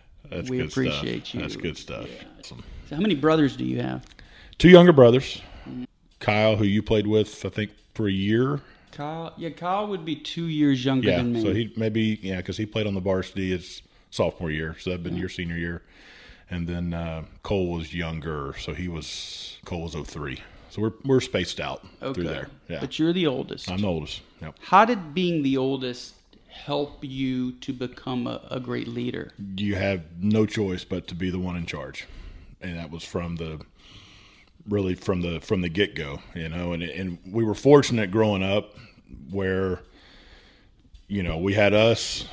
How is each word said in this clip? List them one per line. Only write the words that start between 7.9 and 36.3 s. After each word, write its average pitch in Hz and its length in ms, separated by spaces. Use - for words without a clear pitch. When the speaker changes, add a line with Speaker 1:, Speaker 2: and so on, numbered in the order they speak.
Speaker 1:
for 107 140
a 98 40
year. 113 480
Speaker 2:
Kyle, 160 460
yeah, 165 140
Kyle 180 360
would 190 180
be 156 120
two 170 300
years 147 380
younger 131 260
Speaker 1:
Yeah, 90 80
Speaker 2:
than 120 160
me. 113 80
Speaker 1:
so 101 120
he 110 220
maybe, 110 460
yeah, 95 200
'cause 92 140
he 110 100
played 107 220
on 98 60
the 98 60
varsity 92 500
his 90 320
sophomore 87 400
year, 80 300
so 90 100
that'd 87 140
been 87 100
Speaker 2:
Yeah. 90 60
Speaker 1:
your 90 80
senior 85 280
year. 85 260
And 87 160
then, 87 260
uh, 82 300
Cole 92 240
was 82 260
younger, 80 640
so - 160
he 87 140
was, - 760
Cole 85 180
was 82 120
oh 78 80
three. 71 380
So 101 120
we're, 110 100
we're 131 160
spaced - 400
out 69 260
Speaker 2:
Okay. 135 120
Speaker 1:
through 87 100
there. 71 240
Yeah. 85 120
Speaker 2:
But 139 180
you're 160 140
the 180 160
oldest. - 420
Speaker 1:
I'm 92 120
the 104 40
oldest, 82 360
yep. 78 180
Speaker 2:
How 196 240
did 190 300
being 175 300
the 135 120
oldest 131 580
help 143 560
you 131 480
to 123 200
become 123 540
a, 117 140
a - 80
great 123 300
leader? 120 420
Speaker 1:
You 101 200
have 98 260
no 107 260
choice 95 380
but 90 240
to - 60
be 90 160
the 90 80
one 90 180
in 82 100
charge. 71 400
And 90 160
that 85 140
was 82 140
from 85 320
the, 80 240
really 98 260
from 90 260
the, 85 200
from 101 200
the 87 80
get-go, 82 520